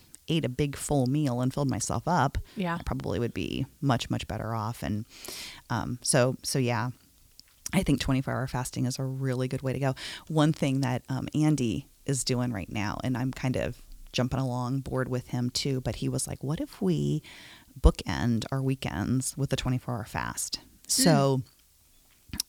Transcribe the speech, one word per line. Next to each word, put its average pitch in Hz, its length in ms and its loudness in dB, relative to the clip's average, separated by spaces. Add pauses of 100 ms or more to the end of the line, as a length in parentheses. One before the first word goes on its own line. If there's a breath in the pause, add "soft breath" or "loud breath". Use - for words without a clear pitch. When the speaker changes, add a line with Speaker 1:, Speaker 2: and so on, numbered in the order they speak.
(280 loud breath)
Speaker 1:
ate 156 160 2
a 135 40 0
big 143 280 0
full 139 300 2
meal 135 360 2
and 131 100 2
filled 143 180 0
myself - 360 -2
up, 151 320 2 (180 loud breath)
Speaker 2:
Yeah. 175 220 -2
Speaker 1:
I - 60 -10
probably - 340 -2
would 113 160 -2
be 113 320 -2 (160)
much, 127 280 2
much - 160 -2
better 110 280 -4
off. 113 280 -4
And, 104 220 -2 (680 loud breath)
um, 120 320 -2
so, 127 400 4
so - 160 -2
yeah, 120 320 0 (840)
I - 100 2
think 143 180 2
twenty-four 131 320 0
hour 120 140 -2
fasting 127 400 -2
is 123 120 -2
a 135 60 -4
really 131 440 -2
good 135 140 -4
way 131 120 0
to 131 40 -2
go. 135 160 2 (340 loud breath)
One 156 240 6
thing 135 280 2
that, 127 280 0
um, 127 260 -4
Andy 143 520 2 (200)
is 135 180 -2
doing 123 280 0
right 98 200 -6
now, 117 320 -2
and 127 120 0
I'm 131 160 -2
kind 127 240 -2
of - 260 -2 (300)
jumping 127 280 0
along 127 400 0
board 131 300 -2
with 123 180 -2
him 123 220 0
too, 131 320 0
but 117 140 -2
he 135 120 -2
was 131 180 -2
like, 139 160 -8
"What 139 180 -2
if - 200 -8
we 151 420 2 (560 loud breath)
bookend 110 720 4
our 135 120 0
weekends 131 760 0
with 139 160 0
a 131 40 2
twenty-four 123 400 -2
hour 104 80 -6
fast?" - 560 -6 (280)
So 139 540 6 (880)
Speaker 2:
Mm. - 60 -4 (100)